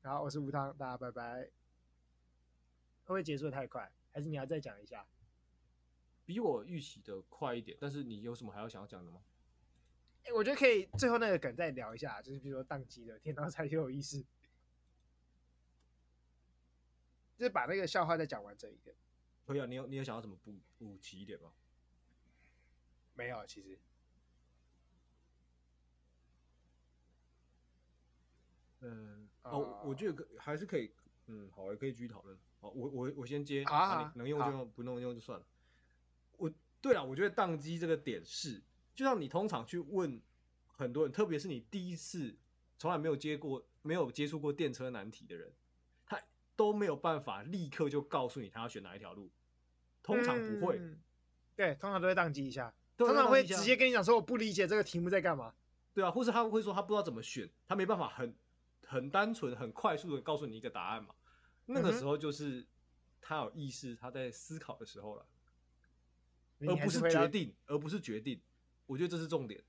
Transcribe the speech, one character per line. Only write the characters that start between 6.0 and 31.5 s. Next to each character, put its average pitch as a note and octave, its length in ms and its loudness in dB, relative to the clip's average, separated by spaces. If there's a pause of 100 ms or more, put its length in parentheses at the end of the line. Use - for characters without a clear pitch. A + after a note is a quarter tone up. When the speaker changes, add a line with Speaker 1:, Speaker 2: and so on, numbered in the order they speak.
Speaker 2:
比 F#3 140 -4
我 C#3 240 2
预 E3+ 160 -8
期 C#3 220 -14
的 F#2+ 220 -10
快 C3 300 -6
一 A#2+ 80 -4
点， - 180 -14
但 C#3+ 120 -6
是 C#3+ 120 -6
你 A2 180 -10
有 A#2+ 120 -8
什 A#2+ 120 -12
么 G2+ 60 -10
还 G2+ 80 -12
要 A2 100 -8
想 G2 120 -14
要 G2+ 60 -14
讲 F#2 180 -16
的 E2 60 -18
吗？ F2+ 80 -20 (1040)
Speaker 1:
欸， B3 100 -6
我 G#3+ 100 4
觉 G#3+ 60 4
得 C#4 80 4
可 C4+ 100 8
以 G#3 180 6 (120)
最 C4 120 4
后 A#3 80 6
那 A3+ 120 4
个 F3+ 80 6
梗 C3 180 -2
再 E3 160 0
聊 A#2 220 -6
一 A#2+ 40 -10
下， A#2+ 240 -6
就 B2 120 -12
是 C3+ 60 -10
比 C3 80 -12
如 C#3 80 -6
说 C3 100 -6
宕 C#3 200 -8
机 A#2 200 -20
的 A2 140 -16
电 D3 160 -6
脑 D3 140 -4
才 D#3 160 -4
有 D3 240 0
意 C#3 120 -4
思， C#3 240 -6 (3000)
就 A#3+ 80 0
是 B3 40 6
把 C#3+ 160 2
那 E3 100 -2
个 F#3+ 100 0
笑 E3+ 200 2
话 E3 100 4
再 D#3+ 100 0
讲 A#2 160 -6
完 G2+ 160 -16
整 G#2+ 140 -16
一 - 60 -20
点。 - 180 -20 (500)
Speaker 2:
可 C3+ 100 -4
以 C#3+ 60 0
啊， B2 60 -4
你 B2 80 -8
有， C3 100 -8
你 C3+ 100 -10
有 C3+ 80 -4
想 B2 120 -6
要 A2+ 40 -6
怎 A2 80 -12
么 F#2+ 160 -14
补， G#2 160 -16 (160)
补 G2+ 220 -16
齐 F#2+ 240 -16
一 - 20 -10
点 G2 160 -12
吗？ E2 120 -20 (1600)
Speaker 1:
没 A#2+ 140 -8
有， A2+ 180 -8
其 G2+ 160 -18
实。 F#2+ 180 -18 (4000)
Speaker 2:
嗯， G#2+ 500 -14 (140)
Speaker 1:
啊。 B2 80 -10
Speaker 2:
哦， C#3+ 340 -6
我 C#3 80 -4
觉 F3 140 -4
得 E3 60 0
可， D3+ 140 -10 (120)
还 D3+ 180 -6
是 F#3+ 80 -6
可 F3 140 -2
以， A2 120 -6 (360)
嗯， G#2 240 -14